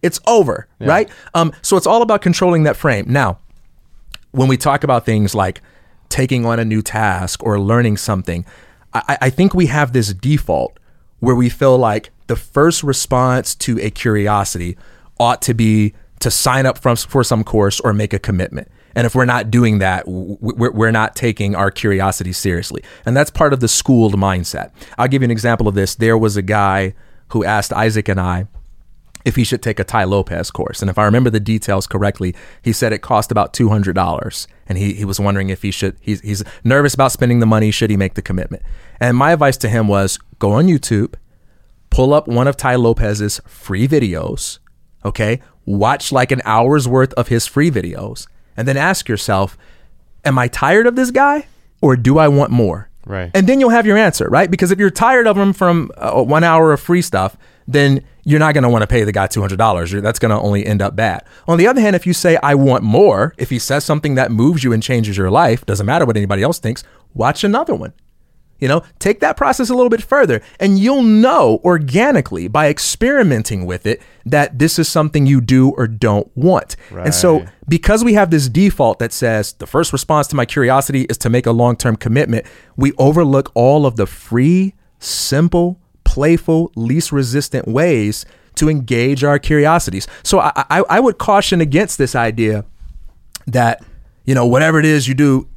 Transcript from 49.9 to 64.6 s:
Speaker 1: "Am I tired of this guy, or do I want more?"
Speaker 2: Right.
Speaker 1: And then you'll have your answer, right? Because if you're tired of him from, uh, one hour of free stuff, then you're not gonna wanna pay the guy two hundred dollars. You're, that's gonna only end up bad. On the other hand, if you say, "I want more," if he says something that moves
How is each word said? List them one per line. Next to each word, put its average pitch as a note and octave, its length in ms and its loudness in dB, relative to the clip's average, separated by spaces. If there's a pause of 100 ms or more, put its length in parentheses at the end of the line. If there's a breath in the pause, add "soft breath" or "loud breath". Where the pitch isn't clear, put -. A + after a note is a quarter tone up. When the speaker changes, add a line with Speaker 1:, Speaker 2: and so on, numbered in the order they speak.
Speaker 1:
"Am C3+ 140 0
I B2 80 0
tired F#3 400 2
of A#3+ 80 0
this B3+ 160 0
guy, C#4+ 360 0 (340)
or C3 160 4
do C3 200 2
I D#3 120 6
want C#3+ 220 2
more?" G2+ 380 0 (160)
Speaker 2:
Right. F#2 280 -8
Speaker 1:
And F#3+ 140 4
then C4+ 120 4
you'll B3+ 100 4
have A#3 160 4
your G#3 120 4
answer, G#3 320 2
right? E3+ 200 2
Because F3+ 220 0
if F#3+ 80 0
you're G3+ 100 4
tired A#3+ 380 2
of G3+ 100 2
him G3 160 2
from, F3 440 0
uh, - 260 0
one D3 200 2
hour D#3+ 300 4
of C#3 60 0
free F3 220 0
stuff, F#2+ 360 -4 (300 soft breath)
then C#3 340 2 (220 soft breath)
you're D3 160 2
not D3+ 160 2
gonna B2+ 140 2
wanna A2 180 2
pay A#2 160 2
the G#2 80 -2
guy G2 160 0
two - 140 -4
hundred F#2+ 160 -4
dollars. F2+ 340 0
You're, G2+ 100 -4
that's A2 180 -2
gonna A2 220 0
only G2+ 240 0
end G#2 160 0
up G2 140 -4
bad. G#2 280 -2 (240 soft breath)
On E3+ 100 2
the F3+ 100 4
other C4 140 2
hand, G#3 140 2
if F3 120 -2
you F3+ 60 0
say, E3 280 2
"I C#3+ 140 2
want C3+ 280 2
more," A2+ 540 4
if A#2 120 -6
he B2 100 -4
says C#3+ 240 -4
something D3+ 320 -2
that C3 160 0
moves B2+ 320 2